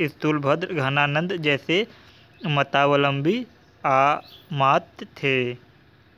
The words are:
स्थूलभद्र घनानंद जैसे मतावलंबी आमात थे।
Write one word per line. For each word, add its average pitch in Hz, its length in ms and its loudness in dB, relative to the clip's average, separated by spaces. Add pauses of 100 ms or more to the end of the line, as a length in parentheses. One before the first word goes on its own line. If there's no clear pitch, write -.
स्थूलभद्र 151 720 -2
घनानंद 147 640 -2
जैसे 160 500 0 (580)
मतावलंबी 143 1040 0 (380)
आमात 139 1000 0 (160)
थे। 127 540 -4 (600)